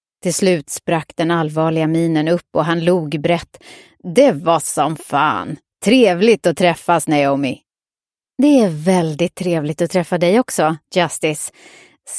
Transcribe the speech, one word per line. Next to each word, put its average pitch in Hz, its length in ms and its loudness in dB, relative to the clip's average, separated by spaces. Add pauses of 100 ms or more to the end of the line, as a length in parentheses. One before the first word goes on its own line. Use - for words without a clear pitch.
(220)
Till 175 120 -2
slut 180 360 0
sprack - 460 -6
den 165 140 -2
allvarliga 160 560 -2
minen 160 420 0
upp 170 240 -2
och 151 120 0
han 170 200 -2
log 160 360 0
brett. 165 420 -4 (520)
"Det 269 180 6
var 165 280 0
som 151 360 -2
fan! 139 600 -4 (280)
Trevligt 208 600 4
att 165 100 0
träffas, 170 520 0
Naomi!" 139 540 0 (760)
"Det 277 220 6
är 208 80 2
väldigt 165 640 -2
trevligt 160 480 -4
att 165 80 -2
träffa 175 280 -2
dig 180 220 2
också, 160 360 0 (180)
Justice. 160 580 -2 (680)